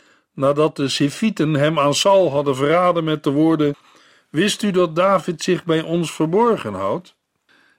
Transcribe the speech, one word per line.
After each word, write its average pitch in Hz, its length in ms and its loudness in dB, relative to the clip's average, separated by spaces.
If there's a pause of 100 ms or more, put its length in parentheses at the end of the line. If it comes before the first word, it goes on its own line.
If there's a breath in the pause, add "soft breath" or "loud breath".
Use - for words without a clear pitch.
(340 soft breath)
nadat 143 420 0
de 139 120 -2
Sefieten 156 640 -2
hem 151 240 0
aan 143 160 2
Saul 190 360 4
hadden 139 260 -2
verraden 165 480 2
met 156 200 -2
de 151 60 0
woorden: 151 440 2 (560 soft breath)
"Wist 185 320 -2
u 208 80 0
dat 175 260 0
David 185 460 0
zich 175 220 -2
bij 160 180 0
ons 165 300 -4
verborgen 170 640 0
houdt?" 101 420 -6 (640 soft breath)